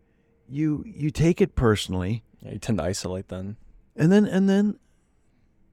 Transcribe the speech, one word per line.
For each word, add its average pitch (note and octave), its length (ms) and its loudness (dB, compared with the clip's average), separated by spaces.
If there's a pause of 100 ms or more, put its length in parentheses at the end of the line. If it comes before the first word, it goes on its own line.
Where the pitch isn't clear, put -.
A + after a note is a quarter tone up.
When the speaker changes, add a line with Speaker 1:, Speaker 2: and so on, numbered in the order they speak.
(480)
Speaker 1:
you, D3+ 380 -4
you D#3 240 -6
take E3 300 2
it - 140 0
personally. G2+ 720 0 (180)
Speaker 2:
Yeah, G2 100 -16
you G#2+ 60 -10
tend G#2+ 200 -2
to D2+ 60 -4
isolate F#2 440 -6
then. F#2+ 280 -10 (400)
Speaker 1:
And D#3+ 140 2
then, G#3 160 6
and G3 220 0
then G3+ 300 2 (960)